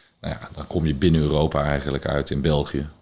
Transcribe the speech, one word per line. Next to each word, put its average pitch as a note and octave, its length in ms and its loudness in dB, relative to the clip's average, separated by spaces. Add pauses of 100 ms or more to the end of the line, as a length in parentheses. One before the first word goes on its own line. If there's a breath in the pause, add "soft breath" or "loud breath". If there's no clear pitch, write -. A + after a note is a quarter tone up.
(200 loud breath)
nou E2 140 -8
ja, - 200 -12
dan D2+ 120 -12
kom D#2+ 200 0
je D2 80 2
binnen E2 260 4
Europa D2+ 440 2
eigenlijk C#2+ 420 -2
uit C#2+ 240 -2
in C#2+ 100 -2
België, C#2+ 480 0 (140)